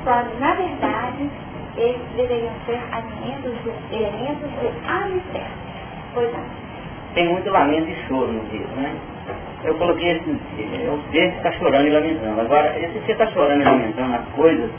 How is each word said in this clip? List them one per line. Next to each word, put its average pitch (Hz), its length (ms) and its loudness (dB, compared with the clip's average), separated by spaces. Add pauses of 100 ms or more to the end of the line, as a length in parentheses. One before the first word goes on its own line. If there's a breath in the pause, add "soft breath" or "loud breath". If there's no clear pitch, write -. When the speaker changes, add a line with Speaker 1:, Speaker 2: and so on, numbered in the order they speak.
Speaker 1:
Quando, 240 360 0
na 302 160 2
verdade, 277 720 -2 (480)
eles 240 240 2 (160)
deveriam 233 340 0 (140)
ser 240 140 -2 (120)
alimentos 233 640 -6 (100)
de, 226 320 -6
elementos 240 540 -2 (100)
de 240 80 -2 (220)
alicerce. 370 720 -4 (540)
Pois 240 200 0
não. 330 100 -6 (720)
Speaker 2:
Tem 175 160 4
muito 185 200 0
lamento 160 400 4
e 175 60 -6 (120)
choro 127 240 0
no - 200 -4
livro, 107 240 -6
né? 139 180 -2 (680)
Eu 156 120 2
coloquei 170 360 2
esse, 165 180 0 (540)
eu, 147 160 0 (140)
esse 175 280 2
tá 180 120 2
chorando 143 340 4
e - 40 6
lamentando. 147 500 2
Agora, 147 360 4
esse 170 220 -4
você 214 160 0
tá 220 120 4
chorando 143 340 4
e - 20 4
lamentando 127 520 4
as 113 100 -2 (100)
coisas 135 420 6